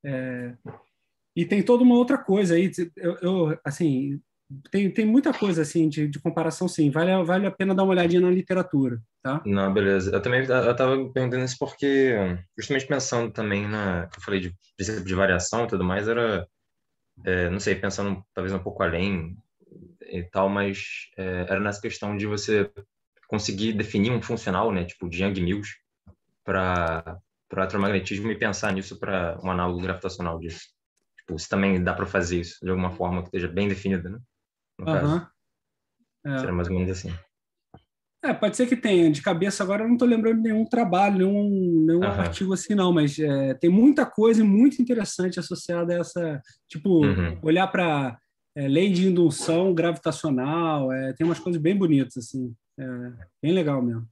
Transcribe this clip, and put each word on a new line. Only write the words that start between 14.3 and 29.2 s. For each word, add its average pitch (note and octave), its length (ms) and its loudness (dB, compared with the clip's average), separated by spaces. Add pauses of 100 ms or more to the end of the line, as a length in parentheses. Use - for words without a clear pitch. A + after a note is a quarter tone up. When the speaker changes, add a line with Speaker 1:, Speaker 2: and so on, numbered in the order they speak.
Speaker 2:
de F2+ 140 -6 (220)
princípio G2+ 280 -6
de F#2 120 -4
variação F#2+ 500 0
e - 20 -10
tudo F#2+ 160 -2
mais, G2 240 -2
era, A2+ 400 -2 (760)
é, F2+ 260 0
não G2 100 -2
sei, G2 160 0
pensando G2 480 -6 (100)
talvez F#2+ 200 -6
um F#2+ 60 -4
pouco G2+ 220 -8
além F2 540 -2 (760)
e F2+ 120 -8
tal, G2 260 0
mas, G2 680 -4
é, F#2 300 -6
era G2 120 -2
nessa G2+ 220 -4
questão G2+ 360 -6
de G#2 80 -4
você G#2 440 0 (580)
conseguir G#2+ 460 -4
definir G2+ 380 0
um A2+ 100 -2
funcional, G#2 500 -2
né, F2+ 120 -2
tipo F2 240 -10
de E2+ 160 -6
Young-Mills, G2 460 -2 (760)
pra, F2 760 -2 (280)
pra F#2+ 160 -4
eletromagnetismo G2 680 -2
e G2+ 60 -4
pensar G#2+ 360 -2
nisso F#2+ 260 -8
pra F2 440 -4